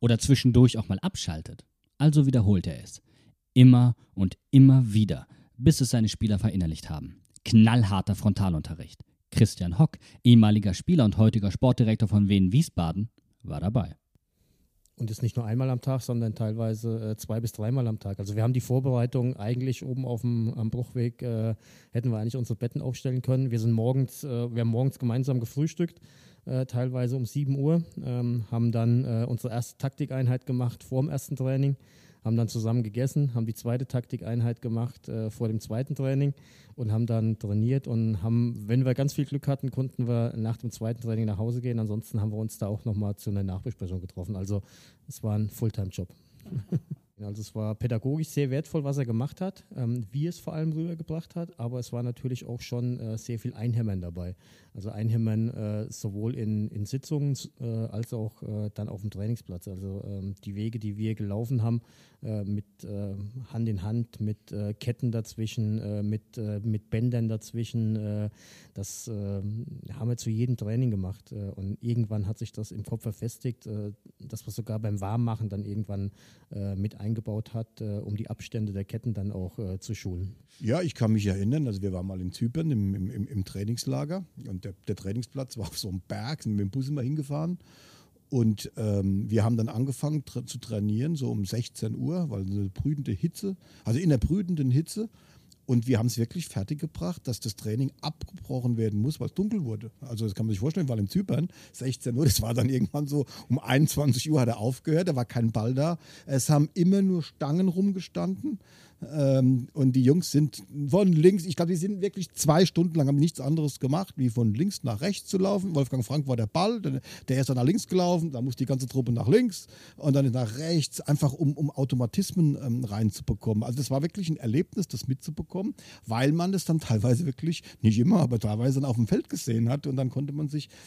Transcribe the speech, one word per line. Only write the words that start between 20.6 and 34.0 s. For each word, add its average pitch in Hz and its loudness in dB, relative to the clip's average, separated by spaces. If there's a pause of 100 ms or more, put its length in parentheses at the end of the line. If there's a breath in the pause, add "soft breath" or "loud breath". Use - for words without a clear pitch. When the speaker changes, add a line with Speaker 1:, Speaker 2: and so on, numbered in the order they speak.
Speaker 2:
Bruchweg, 120 -4
äh, 113 -2 (340 soft breath)
hätten 117 0
wir 107 0
eigentlich 113 -4
unsere 120 -4
Betten 127 -4
aufstellen 127 -4
können. 131 0
Wir 117 0
sind 113 2
morgens, 123 2
äh, 120 -4
wir 117 0
haben 117 2
morgens 127 0
gemeinsam 127 0
gefrühstückt, 160 -4 (440 soft breath)
äh, 127 -2
teilweise 127 -2
um 123 -2
sieben 139 -2
Uhr, 160 2 (220)
ähm, 120 -2
haben 117 2
dann, 117 4
äh, 117 -2
unsere 123 -4
erste - -6
Taktikeinheit 131 -2
gemacht 123 -2
vor 131 0
dem 156 -2
ersten 143 -6
Training, 135 0 (480 soft breath)
haben 113 2
dann 117 2
zusammen 113 0
gegessen, 123 0
haben 113 -2
die 113 -2
zweite 123 -4
Taktikeinheit 117 -4